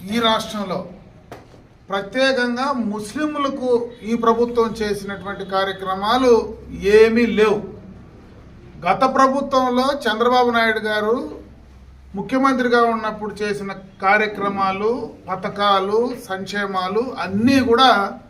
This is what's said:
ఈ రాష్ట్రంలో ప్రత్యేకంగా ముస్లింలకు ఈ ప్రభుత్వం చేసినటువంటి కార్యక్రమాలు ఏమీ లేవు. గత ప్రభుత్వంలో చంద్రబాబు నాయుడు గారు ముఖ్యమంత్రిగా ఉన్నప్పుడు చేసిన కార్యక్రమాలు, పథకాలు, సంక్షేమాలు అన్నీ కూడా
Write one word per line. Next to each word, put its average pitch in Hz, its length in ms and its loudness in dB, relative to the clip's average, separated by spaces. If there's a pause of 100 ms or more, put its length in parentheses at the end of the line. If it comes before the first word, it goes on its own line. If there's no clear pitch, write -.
(140)
ఈ 233 40 2
రాష్ట్రంలో 214 680 -2 (1000)
ప్రత్యేకంగా 247 800 -2
ముస్లింలకు 254 1160 -2 (120)
ఈ 220 140 -4
ప్రభుత్వం 233 680 0
చేసినటువంటి 196 640 -6
కార్యక్రమాలు 196 1080 0 (160)
ఏమీ 220 560 4
లేవు. 208 360 2 (1200)
గత 214 280 2
ప్రభుత్వంలో 262 1000 2
చంద్రబాబు 240 380 2
నాయుడు 226 280 2
గారు 214 600 -2 (760)
ముఖ్యమంత్రిగా 247 680 2
ఉన్నప్పుడు 214 600 -4
చేసిన 196 320 -6 (280)
కార్యక్రమాలు, 202 1080 0 (180)
పథకాలు, 202 840 0 (140)
సంక్షేమాలు 196 920 -4
అన్నీ 220 400 2
కూడా 226 580 4 (120)